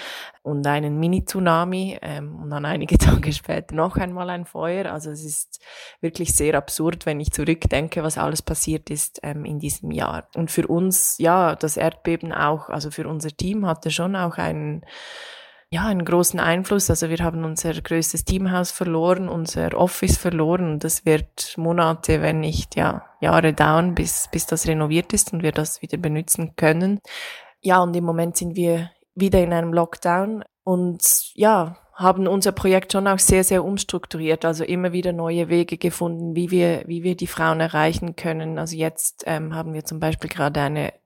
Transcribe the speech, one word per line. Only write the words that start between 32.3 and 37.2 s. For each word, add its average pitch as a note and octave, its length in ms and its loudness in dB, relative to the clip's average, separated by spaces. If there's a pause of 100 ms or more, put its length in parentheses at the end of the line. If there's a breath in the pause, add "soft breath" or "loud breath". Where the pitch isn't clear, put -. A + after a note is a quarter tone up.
Projekt F#3+ 400 2
schon G3 140 2
auch G3 120 4
sehr, F#3 260 6
sehr F#3 180 4
umstrukturiert, D#3+ 840 -2
also D#3+ 180 0
immer F3+ 280 -2
wieder F3+ 200 -2
neue E3 380 -2
Wege E3+ 260 2
gefunden, E3+ 580 -2
wie F3 160 0
wir, F3 360 2
wie E3+ 160 -6
wir F3+ 140 0
die F3 100 -6